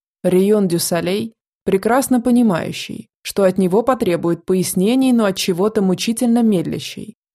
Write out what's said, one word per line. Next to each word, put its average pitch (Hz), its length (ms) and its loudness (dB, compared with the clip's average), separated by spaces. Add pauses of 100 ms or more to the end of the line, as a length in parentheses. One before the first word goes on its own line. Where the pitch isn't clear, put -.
(240)
Рион 190 420 2
Дюсалей – 175 680 -2 (300)
прекрасно 190 560 0
понимающий, - 880 0 (120)
что - 220 -2
от 185 140 4
него 190 240 2
потребуют 170 640 -2
пояснений, 196 680 0
но 233 140 2
от 190 100 -2
чего-то 196 460 -2
мучительно 233 600 0
медлящий, 165 720 -4 (180)